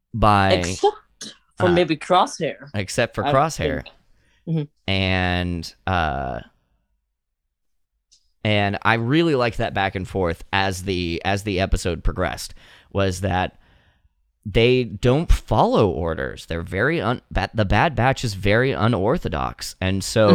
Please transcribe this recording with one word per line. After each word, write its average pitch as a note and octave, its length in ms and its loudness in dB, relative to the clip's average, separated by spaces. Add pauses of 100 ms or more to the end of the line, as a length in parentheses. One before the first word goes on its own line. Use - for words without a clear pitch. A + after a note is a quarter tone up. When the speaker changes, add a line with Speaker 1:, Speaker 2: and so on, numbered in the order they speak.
(120)
Speaker 1:
by, G2+ 400 4
Speaker 2:
Except F2+ 420 0 (640)
for F3+ 100 2
Speaker 1:
uh, F3 40 4
Speaker 2:
maybe E3+ 240 2
Crosshair. D3+ 800 -2
Speaker 1:
except G#2 400 -2
for G#2 100 -4
Speaker 2:
I C#3+ 80 0
Speaker 1:
Crosshair. G#2+ 520 0
Speaker 2:
think. - 40 -20 (580)
Mm-hmm. D#3+ 460 -6
Speaker 1:
And, F2+ 840 -2 (120)
uh, C#2 540 -2 (2000)
and G#2 380 0
I A2 120 2
really C#3+ 400 2
liked A#2+ 240 0
that G2+ 160 -4
back F#2+ 200 -2
and F#2 120 -6
forth F2 360 -2 (100)
as F#2+ 320 0
the, F2+ 400 -4
as G2 200 -2
the F#2+ 160 -2
episode F2 420 -2
progressed, - 520 -4 (380)
was F#2+ 280 0
that F#2 380 -2 (840)
they A#2 400 4
don't B2 460 0
follow C#3+ 580 4
orders. D#2 580 -4
They're E2+ 160 -6
very A#2 380 -2
un-, A2 300 -4
Ba-, F#2+ 240 -4
the A2 100 2
Bad A#2 300 2
Batch B2+ 300 0
is G#2 100 -4
very G#2+ 380 2
unorthodox. F#2 1080 -2
And F#2+ 220 -2
so A2 320 4